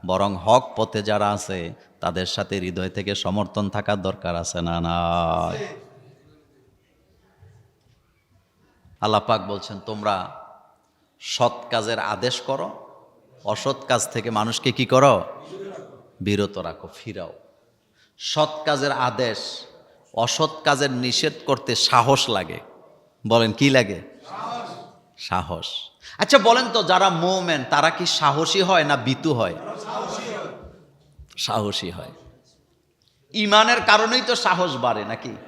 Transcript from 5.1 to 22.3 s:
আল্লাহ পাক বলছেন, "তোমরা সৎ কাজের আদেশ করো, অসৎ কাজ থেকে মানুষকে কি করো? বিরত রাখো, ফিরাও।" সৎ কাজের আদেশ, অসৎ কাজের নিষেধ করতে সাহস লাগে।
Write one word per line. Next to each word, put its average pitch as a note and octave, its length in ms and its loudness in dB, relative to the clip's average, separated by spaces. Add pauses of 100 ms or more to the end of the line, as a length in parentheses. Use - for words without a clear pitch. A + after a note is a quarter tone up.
আল্লাহ G#2+ 260 4
পাক A2 200 0
বলছেন, G2+ 400 -8
"তোমরা G#2 580 -4 (760)
সৎ - 320 0 (180)
কাজের A2+ 280 -2
আদেশ G#2+ 420 -2
করো, - 480 -8 (560)
অসৎ A#2 420 -4
কাজ B2 220 2
থেকে A#2 220 -4
মানুষকে A2 420 0
কি B2+ 140 0
করো? B2+ 380 6 (960)
বিরত G2+ 380 -2
রাখো, E2+ 360 -12
ফিরাও।" F2+ 380 -12 (840)
সৎ D3+ 300 0 (160)
কাজের C#3+ 280 0
আদেশ, B2 720 -2 (500)
অসৎ D3 360 0 (140)
কাজের C#3+ 260 2
নিষেধ B2+ 420 0 (140)
করতে B2+ 280 0
সাহস B2+ 540 4
লাগে। F2+ 320 -4 (680)